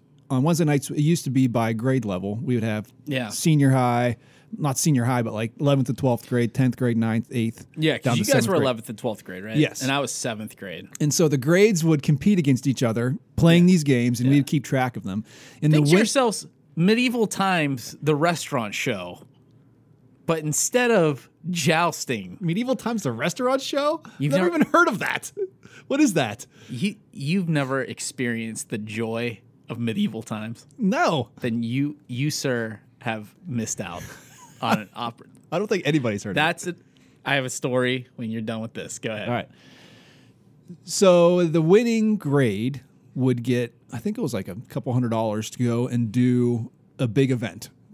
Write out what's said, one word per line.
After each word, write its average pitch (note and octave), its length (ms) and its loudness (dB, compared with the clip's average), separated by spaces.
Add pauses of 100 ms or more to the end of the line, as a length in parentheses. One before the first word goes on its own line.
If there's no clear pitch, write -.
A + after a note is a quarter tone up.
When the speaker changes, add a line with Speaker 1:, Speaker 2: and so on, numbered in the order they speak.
(300)
Speaker 1:
on B2+ 120 2
Wednesday E3+ 220 2
nights, D3 260 0
it C#3+ 100 -4
used D#3 240 2
to C#3 60 -4
be C3 160 4
by A#2 260 0
grade B2 320 0
level. G2 320 -4
We B2 180 -2
would A2+ 100 0
have G#2+ 280 -4 (140)
Speaker 2:
Yeah. B2+ 240 -4
Speaker 1:
senior C#3+ 400 4
high, A#2+ 460 2 (420)
not C#3 200 -2
senior C3 260 2
high, B2 180 0
but, A2 120 -6
like, A2 260 -6
eleventh C#3 280 2
and C3 100 -4
twelfth B2 300 0
grade, A#2+ 260 0
tenth B2+ 220 2
grade, A#2+ 200 0
ninth, A2+ 340 0
eighth, A2+ 360 -4 (100)
Speaker 2:
Yeah, D#3 220 0
'cause - 60 -8
Speaker 1:
down A#2 140 2
Speaker 2:
you G3 60 0
Speaker 1:
to - 40 -4
Speaker 2:
guys C#4 40 2
Speaker 1:
seventh A#3+ 160 2
Speaker 2:
were F#3+ 60 2
Speaker 1:
grade. D3+ 80 2
Speaker 2:
eleventh A#2+ 260 -2
and A2 100 -12
twelfth A2 260 -6
grade, F#2 200 -12
right? A2 120 -6
Speaker 1:
Yes. D3 260 0
Speaker 2:
And C3 100 -2
I C#3+ 60 0
was C#3 140 -4
seventh G#2+ 440 -8
grade. F#2 320 -14 (120)
Speaker 1:
And D3 120 2
so E3+ 160 4
the C#3+ 100 2
grades F3 460 4
would D#3+ 180 4
compete F3+ 360 4
against C#3 280 2
each C3 160 0
other A#2+ 360 0 (180)
playing E3+ 280 8
Speaker 2:
Yeah. F#3 80 8
Speaker 1:
these D#3+ 120 4
games, B2 360 2
and B2 100 2
Speaker 2:
Yeah. C#3+ 60 6
Speaker 1:
we'd C#3 100 4
keep D3+ 180 0
track B2+ 320 -2
of G#2 80 -8
them. G2+ 200 -6 (380)
And D3+ 100 4
Speaker 2:
Think D3+ 140 6
Speaker 1:
the D3 40 4
Speaker 2:
to E3+ 40 8
Speaker 1:
win- F#3 40 8
Speaker 2:
yourselves, A3+ 480 0 (300)
Medieval A3+ 500 2
Times, D#3 760 -2
the D3+ 120 2
restaurant C#3+ 600 -2
show, F2+ 480 -6 (1040)
but E3 140 -2
instead A#3 500 0
of D#3 380 2 (220)
jousting. D#3 880 -2
Speaker 1:
Medieval A3 360 -2
Times, A3+ 280 -4
the B2+ 80 -2
restaurant B3 500 -2
show? D4 400 -2 (160)
Speaker 2:
You've D3 140 0
Speaker 1:
Never D#4 180 2
Speaker 2:
never F4 60 -2
Speaker 1:
even - 160 2
heard E4+ 160 6
of A3 100 -2
that. B2+ 340 -6 (560)
What C#4 120 0
is B3 140 4
that? A#2 320 -2 (220)
Speaker 2:
You, F#3+ 280 -4 (160)
you've E3 360 -2
never C3+ 340 -2
experienced A2+ 880 -6
the A#2+ 80 -4
joy A2+ 600 -6 (280)
of A2+ 100 -8
Medieval A#2 440 -2
Times? A2 440 -10 (120)
Speaker 1:
No. G#3+ 500 0 (120)
Speaker 2:
Then A#2+ 220 -2
you, C#3 340 -2 (120)
you, C3 220 -4
sir, A#2 500 -4 (220)
have A2 320 -6 (120)
missed A#2 340 -6
out F2+ 220 -12 (300)
Speaker 1:
<laughs> - 280 -20
Speaker 2:
on A#2+ 200 0
an - 140 -14
opera. A#2 340 -10 (240)
Speaker 1:
I D#3+ 60 -2
don't G#3 100 -4
think F#3+ 180 -2
anybody's B2 380 0
heard G2+ 120 -6
Speaker 2:
That's E3 300 -2
Speaker 1:
of F3 100 -6
it. - 40 -20
Speaker 2:
it. - 60 -20 (380)
I C#3 120 -2
have C3+ 80 0
a B2+ 60 -8
story B2+ 680 -2
when A2+ 140 -8
you're A2+ 120 -6
done A2+ 180 -6
with A2 140 -10
this. - 240 -12
Go A2+ 140 -8
ahead. G#2+ 160 -8
Speaker 1:
All A#2+ 60 -2
right. G#2+ 140 -4 (1400)
So F3 640 6
the D#3+ 160 2
winning A3 540 4
grade C3+ 640 0 (320)
would B2+ 300 0
get A#2+ 280 -2 (200)
I B2 60 -8
think G#3 200 -6
it - 20 -6
was, C#3 140 -4
like, G2 140 -6
a F2+ 80 -12 (120)
couple A#2+ 240 -6
hundred B2 180 0
dollars A2 400 -2
to - 120 -12
go A#2+ 240 0
and A#2+ 260 -2
do B2 580 2 (280)
a C3 80 0
big B2+ 240 2
event. A2 400 -6 (240)